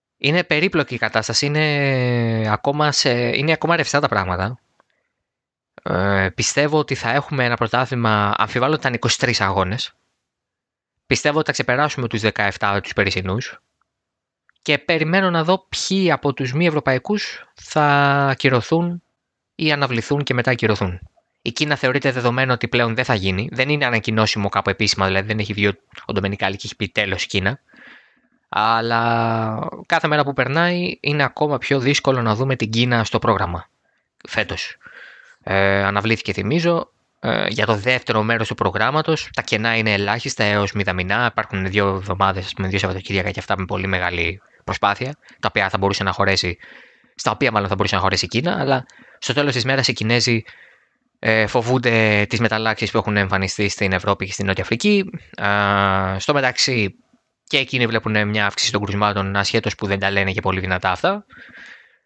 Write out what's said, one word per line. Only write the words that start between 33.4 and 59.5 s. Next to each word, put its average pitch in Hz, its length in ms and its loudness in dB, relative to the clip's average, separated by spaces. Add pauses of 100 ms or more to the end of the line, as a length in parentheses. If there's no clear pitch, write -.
φέτος. - 500 -6 (640)
Ε, 98 400 2
αναβλήθηκε, 104 500 0
θυμίζω, 165 580 0 (280)
ε, 113 280 -2
για 107 180 -2
το 110 100 2
δεύτερο 113 480 0
μέρος 113 240 0
του 110 80 -6
προγράμματος. 135 800 0
Τα - 80 -2
κενά 113 340 -2
είναι 110 180 2
ελάχιστα 104 500 -2
έως 104 280 2
μηδαμινά. 95 600 0
Υπάρχουν 98 380 -4
δύο 101 180 2
εβδομάδες, 95 580 0
ας - 80 -10
πούμε, 95 140 -4
δύο 98 120 -2
Σαββατοκύριακα 92 520 -2
και 98 80 -8
αυτά 95 180 -4
με 95 80 -4
πολύ 95 220 -4
μεγάλη 90 540 -2 (220)
προσπάθεια, 107 540 -2 (220)
τα - 100 -4
οποία 98 200 0
θα - 80 -2
μπορούσε 98 260 0
να 95 80 0
χωρέσει, 95 460 0 (580)
στα - 160 -2
οποία 120 200 0
μάλλον 101 180 0
θα 101 60 0
μπορούσε 101 200 0
να 92 60 0
χωρέσει 95 240 0
η - 20 -6
Κίνα, 170 320 -2
αλλά 131 260 0 (340)
στο - 140 -4
τέλος 143 200 2
της 117 120 0
μέρας 131 220 2
οι 127 60 0
Κινέζοι, 117 500 2 (760)
ε, 110 280 2
φοβούνται 113 800 2
τις 107 100 0
μεταλλάξεις 110 520 0
που - 60 0
έχουν 104 200 0
εμφανιστεί 98 520 0
στην 98 220 -2
Ευρώπη 98 340 0
και 98 60 -8
στην 98 140 -6
Νότια 95 180 0
Αφρική. 196 420 2 (360)
Α, 98 800 2
στο 147 140 0
μεταξύ, 127 600 0 (480)
και - 140 -2
εκείνοι 127 300 0
βλέπουν 107 400 0
μια 104 180 0
αύξηση - 260 -2
των 104 100 0
κρουσμάτων, 98 540 0
ασχέτως 101 400 0